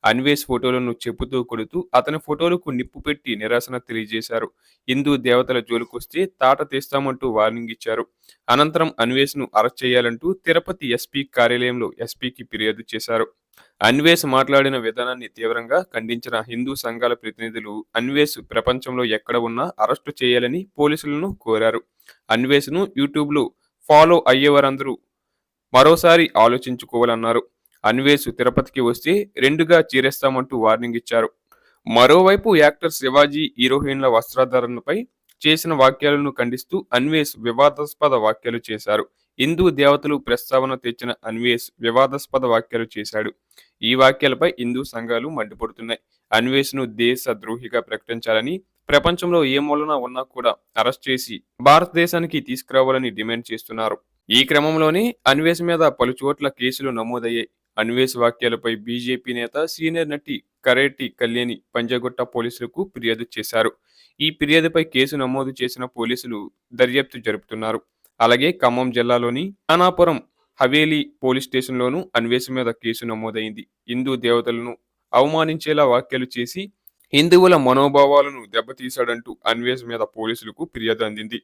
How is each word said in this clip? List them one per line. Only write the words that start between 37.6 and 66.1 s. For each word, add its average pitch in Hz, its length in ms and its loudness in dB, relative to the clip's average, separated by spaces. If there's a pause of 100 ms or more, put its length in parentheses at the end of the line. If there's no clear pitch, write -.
వ్యాఖ్యలు 113 460 -2 (100)
చేశారు. 107 360 -2 (340)
హిందూ 165 300 2
దేవతలు 143 460 2
ప్రస్తావన 131 580 -2
తెచ్చిన 120 400 -8 (100)
అన్వేష్ 117 460 -2 (100)
వివాదాస్పద 131 640 0
వ్యాఖ్యలు 113 420 -2 (120)
చేశాడు. 107 340 -6 (500)
ఈ 117 120 0
వ్యాఖ్యలపై 131 640 2
హిందూ 123 260 -4
సంఘాలు 117 440 -6
మండిపడుతున్నాయి. 113 720 -10 (320)
అన్వేష్ను 135 520 0
దేశ 117 460 -2
ద్రోహిగా 117 500 -6
ప్రకటించాలని, 117 800 -4 (280)
ప్రపంచంలో 170 560 2
ఏ 135 140 0
మూలన 147 340 -2
ఉన్నా 127 300 -6
కూడా 123 320 -2 (220)
అరెస్ట్ 127 320 -2
చేసి 127 340 -4 (200)
భారతదేశానికి 165 800 4
తీసుకురావాలని 131 680 0
డిమాండ్ 113 420 -8
చేస్తున్నారు. 110 460 -6 (320)
ఈ 127 140 4
క్రమంలోనే 160 720 0 (100)
అన్వేష్ 160 360 2
మీద 170 160 -2
పలు 127 340 0
చోట్ల 139 360 -4
కేసులు 131 420 -4
నమోదయ్యాయి. 117 580 -6 (300)
అన్వేష్ 123 380 -2
వ్యాఖ్యలపై 117 580 -2
బీజేపీ 120 580 -6
నేత, 120 320 -6
సీనియర్ 160 460 -4
నటి 143 320 -8 (220)
కరేటి 131 560 0
కళ్యాణి 120 400 -4 (140)
పంజాగుట్ట 123 480 -4
పోలీసులకు 120 720 -8
ఫిర్యాదు 113 320 -4 (120)
చేశారు. 113 340 -2 (480)
ఈ 151 100 0
ఫిర్యాదుపై 160 540 0
కేసు 135 320 -2
నమోదు 135 460 -4
చేసిన 127 220 -8
పోలీసులు 117 680 -8 (240)